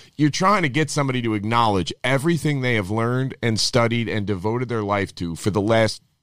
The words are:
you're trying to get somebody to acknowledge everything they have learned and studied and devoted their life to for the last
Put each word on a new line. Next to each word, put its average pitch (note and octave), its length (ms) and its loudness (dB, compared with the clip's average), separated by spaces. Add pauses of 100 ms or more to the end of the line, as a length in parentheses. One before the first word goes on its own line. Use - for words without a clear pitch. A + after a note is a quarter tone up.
(160)
you're D3 140 2
trying F#3+ 320 2
to D#3 60 0
get C#3+ 220 0
somebody C3 320 0
to A2+ 120 0
acknowledge G#2+ 580 2 (100)
everything C#3+ 600 0
they B2 120 0
have G2+ 160 0
learned A#2+ 520 -2
and A2+ 180 0
studied A#2 480 0
and G2+ 180 -4
devoted G#2+ 420 -2
their A2+ 140 -2
life G2+ 340 -2
to E2+ 200 -6
for - 140 -4
the G#2 100 0
last A2 420 2 (200)